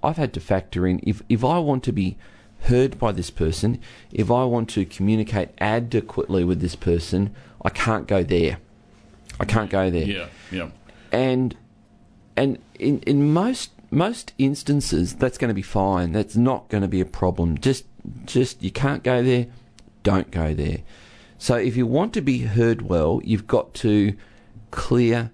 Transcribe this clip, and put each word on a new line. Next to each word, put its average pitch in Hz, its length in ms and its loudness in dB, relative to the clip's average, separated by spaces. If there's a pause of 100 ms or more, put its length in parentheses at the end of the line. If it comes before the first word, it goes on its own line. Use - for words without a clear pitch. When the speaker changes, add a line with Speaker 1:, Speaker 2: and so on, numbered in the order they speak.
Speaker 1:
I've 160 140 -2
had 147 180 -2
to 95 60 -6
factor 92 460 -2
in, 92 160 2
if, 107 260 -2
if 120 160 2
I 160 140 2
want 147 260 0
to 123 80 -2
be 95 240 -2 (460)
heard 127 360 4
by 110 140 0
this 90 180 -4
person, 82 480 -2 (320)
if 101 200 0
I 123 140 4
want 120 260 0
to 98 140 0
communicate 104 760 0
adequately 107 880 0
with 87 160 0
this 85 140 -4
person, 90 600 0 (280)
I - 80 0
can't 107 360 -2
go 95 160 2
there. 82 360 2 (800)
I - 60 -2
can't 107 260 0
go 95 200 2
there. 85 140 0
Speaker 2:
Yeah, 98 220 -4 (240)
yeah. 87 200 -8 (420)
Speaker 1:
And, 127 440 0 (800)
and 135 220 0 (200)
in, 143 220 0
in 143 320 2
most, 208 380 0 (200)
most 190 480 -2
instances, 143 760 0
that's 127 240 0
gonna 117 160 0
be 98 80 -4
fine. 95 500 0
That's 107 240 -2
not 123 320 2
gonna 98 200 0
be 92 120 0
a 90 60 0
problem. 85 520 0
Just, 131 260 0 (400)
just, - 380 -2
you - 80 -4
can't 139 320 -2
go 123 200 2
there, 123 240 2 (560)
don't 95 280 2
go 80 240 0
there. 76 240 -2 (580)
So - 200 0
if 113 200 0
you 123 100 2
want 156 280 0
to 214 80 -2
be 131 160 0
heard 113 440 2
well, 85 420 2
you've 104 220 0
got - 280 0
to 104 420 2 (540)
clear 117 640 0